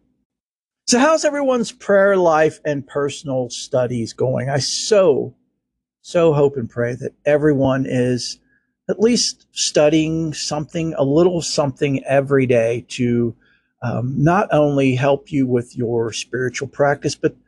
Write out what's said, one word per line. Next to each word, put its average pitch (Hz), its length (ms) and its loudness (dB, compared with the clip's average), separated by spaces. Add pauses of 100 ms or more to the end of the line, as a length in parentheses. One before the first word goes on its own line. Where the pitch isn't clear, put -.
(880)
So 240 120 0
how's 311 260 2
everyone's 269 460 -2
prayer 196 460 2
life 160 480 2
and 143 220 -4
personal 139 640 -6
studies 123 640 -4
going? 127 340 -2
I 139 100 -2
so, 131 760 2 (680)
so 165 320 2
hope 143 240 2
and 117 140 -8
pray 120 240 -4
that 131 180 -10 (140)
everyone 139 600 2
is 123 540 -2 (480)
at - 120 -6
least - 520 0
studying 156 800 0
something, 160 600 -6
a 139 100 -2
little 170 380 2
something 139 600 -2
every 135 420 2
day 120 420 0
to, 120 480 -2 (460)
um, 120 340 -6
not 170 340 2
only 143 440 2
help 143 360 -2
you 135 160 0
with 123 300 -2
your 117 360 -4
spiritual 123 560 -8
practice, 143 460 -2
but - 220 -4 (120)